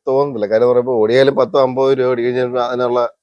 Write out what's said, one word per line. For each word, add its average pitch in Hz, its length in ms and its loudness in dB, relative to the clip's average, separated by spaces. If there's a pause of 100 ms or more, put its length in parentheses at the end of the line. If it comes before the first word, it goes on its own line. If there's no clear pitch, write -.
തോന്നുന്നില്ല. 135 380 -2
കാര്യം 113 240 2
പറയുമ്പോ 123 240 0
ഓടിയാലും 123 400 2
പത്തോ 131 280 0
അമ്പതോ 131 300 0
രൂപ 127 160 0
ഓടി 123 140 -2
കഴിഞ്ഞാൽ 123 380 -2
അതിനുള്ള 123 400 -2 (220)